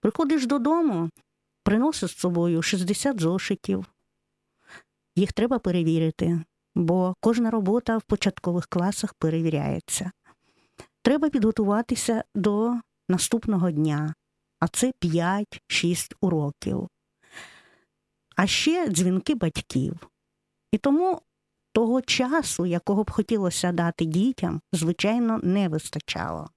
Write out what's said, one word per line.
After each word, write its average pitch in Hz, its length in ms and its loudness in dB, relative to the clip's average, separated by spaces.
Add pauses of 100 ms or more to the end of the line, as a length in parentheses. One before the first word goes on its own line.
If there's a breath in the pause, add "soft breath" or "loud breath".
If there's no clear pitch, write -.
Приходиш 277 460 0
додому, 269 640 0 (520)
приносиш 220 480 0
з - 80 -16
собою 170 440 0
шістдесят 196 580 -2
зошитів. 180 680 -2 (1300 loud breath)
Їх 190 160 2
треба 233 260 0
перевірити, 165 840 0 (340)
бо 180 460 2
кожна 226 300 2
робота 226 480 0
в 208 40 -4
початкових 175 640 -2
класах 190 480 -2
перевіряється. 160 960 -2 (920 loud breath)
Треба 285 280 4
підготуватися 220 920 0 (100)
до 208 400 0 (340)
наступного 185 640 0
дня, 151 440 0 (460)
а 165 80 2
це 254 300 0
п'ять-шість 175 1200 -2
уроків. 156 680 -2 (1500 loud breath)
А 185 100 4
ще 320 420 2
дзвінки 185 460 2
батьків. 165 720 -4 (640)
І 214 60 0
тому 330 420 2 (540)
того 233 280 2
часу, 262 640 -2
якого 196 380 0
б - 60 -10
хотілося 190 640 0
дати 170 320 0
дітям, 175 560 0 (120)
звичайно, 214 680 0
не 190 260 2
вистачало. 156 880 -6